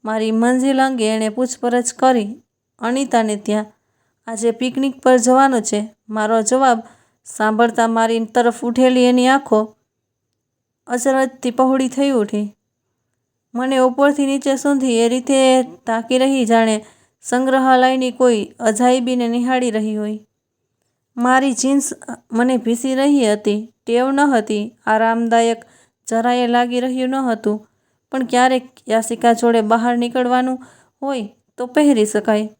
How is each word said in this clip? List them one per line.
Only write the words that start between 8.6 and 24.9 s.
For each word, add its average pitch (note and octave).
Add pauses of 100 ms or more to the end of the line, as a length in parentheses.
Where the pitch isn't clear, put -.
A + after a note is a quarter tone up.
ઉઠેલી B3+
એની B3
આંખો A3+ (1120)
અચરજથી C4
પહોળી C4
થઈ C#4
ઉઠી. G#3 (1000)
મને C4
ઉપરથી C#4
નીચે C#4
સુધી C4
એ A#3
રીતે B3+
તાકી A#3
રહી, C4
જાણે A3 (380)
સંગ્રહાલયની C4
કોઈ B3
અજાયબીને B3
નિહાળી B3
રહી G#3+
હોય. G#3+ (880)
મારી B3+
જીન્સ C4+ (400)
મને B3
ભીસી A#3+
રહી C4+
હતી. G#3+ (120)
ટેવ B3
ન C#4
હતી. A3 (100)
આરામદાયક A3+ (440)